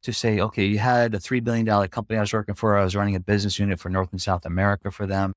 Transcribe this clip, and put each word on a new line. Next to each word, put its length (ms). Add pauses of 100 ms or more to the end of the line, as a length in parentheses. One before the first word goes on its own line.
to 100
say, 280
okay, 240
you 140
had 360
a 60
three 200
billion 260
dollar 200
company 300
I 60
was 100
working 220
for. 240
I 60
was 120
running 180
a 60
business 380
unit 200
for 120
North 220
and 80
South 260
America 440
for 160
them. 300